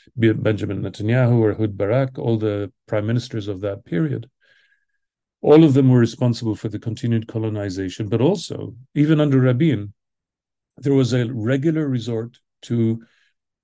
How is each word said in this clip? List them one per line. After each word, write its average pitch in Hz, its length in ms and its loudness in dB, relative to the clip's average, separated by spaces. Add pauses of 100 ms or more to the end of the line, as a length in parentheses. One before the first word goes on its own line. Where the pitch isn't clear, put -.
(180)
Be-, 113 140 4
Benjamin 98 500 -4
Netanyahu 117 560 0
or 107 140 2
Ehud 107 240 -4
Barak, 127 420 -2
all 117 200 -2
the 104 340 -6 (160)
prime 107 180 -4
ministers 113 400 -4
of 98 140 -8
that 101 240 -8
period, 156 440 -4 (1120)
all 147 200 8
of 143 120 6
them 131 160 6
were 127 100 6
responsible 117 560 0
for 110 120 -8
the 104 120 -10
continued 110 480 -4
colonization. 101 800 -6
But 107 140 0
also, - 520 -2 (200)
even 151 260 4
under 139 180 2
Rabin, 123 540 0 (880)
there 139 160 0
was 131 180 2
a 123 200 0
regular 139 540 -2
resort 117 540 -6 (220)
to 113 420 -2 (600)